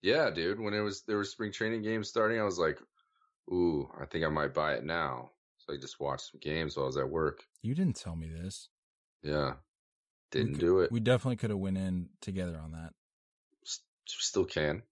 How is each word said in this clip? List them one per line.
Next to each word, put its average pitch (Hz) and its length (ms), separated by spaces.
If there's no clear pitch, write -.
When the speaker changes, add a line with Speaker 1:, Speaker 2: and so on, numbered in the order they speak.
Speaker 1:
Yeah, 117 300
dude. 85 280
When 104 140
it 104 80
was, 101 220
there 104 140
were 101 60
spring 104 280
training 110 320
games 110 260
starting, 113 300
I 107 40
was 95 140
like, 80 220
"Ooh, 85 360
I 67 60
think 80 200
I 78 40
might 73 260
buy 76 180
it 60 100
now." 71 460
So - 160
I 71 40
just 67 200
watched 69 320
some 69 120
games 76 340
while 69 80
I 67 40
was 65 100
at 65 120
work. 78 360
Speaker 2:
You 117 120
didn't 170 220
tell 82 220
me 80 100
this. 82 400
Speaker 1:
Yeah. 73 320
Speaker 2:
We 65 80
Speaker 1:
Didn't 69 140
Speaker 2:
cou-, 76 40
Speaker 1:
do 87 220
it. 85 100
Speaker 2:
we 117 80
definitely 120 380
could 110 140
have 101 80
went 95 180
in 92 320
together 90 420
on 80 120
that. 80 180
Speaker 1:
S-, - 140
still - 380
can. 78 480